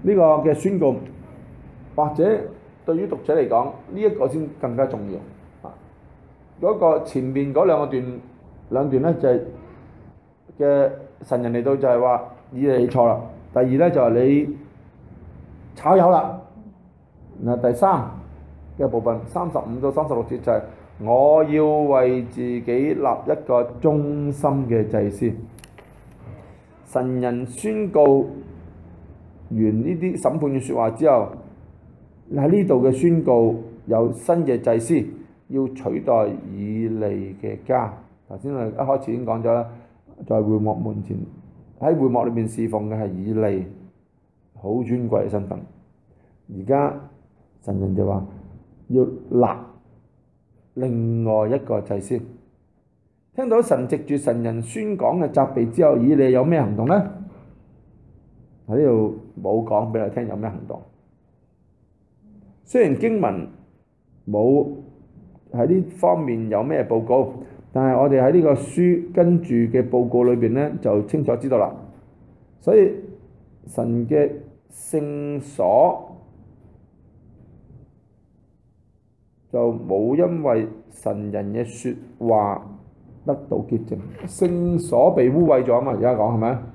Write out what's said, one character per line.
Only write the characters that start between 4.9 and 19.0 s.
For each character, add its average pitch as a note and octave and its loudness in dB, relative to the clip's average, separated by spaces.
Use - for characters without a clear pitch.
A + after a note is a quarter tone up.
要。 E2 -10
Fuck. - -18
嗰 G#3 0
個 D#3 2
前 C3 -4
面 C3+ -2
嗰 D#3+ 2
兩 D#3 2
個 C#3+ -2
段， B2 -6
兩 C3+ 0
段 C3 2
呢， E3 2
就 C#3 0
係 B2 4
嘅 C#3+ 4
神 A#2+ -2
人 A#2 -2
嚟 A#2+ 0
到 C#3 2
就 C3 0
係 A#2+ 4
話， B2 2
以 C3 -2
利 B2+ 4
你 A#2+ 0
錯 A#2+ 4
啦。 A2 2
第 B2 0
二 B2+ 4
呢， C#3+ 4
就 D3 2
係 A#2 4
你 C#3+ 2
炒 F3+ 4
魷 F3+ 6
啦。 E3+ 0
嗱， A#2+ -2
第 A#2+ 2
三 E3+ 2
嘅 C#3 0
部 A#2 -2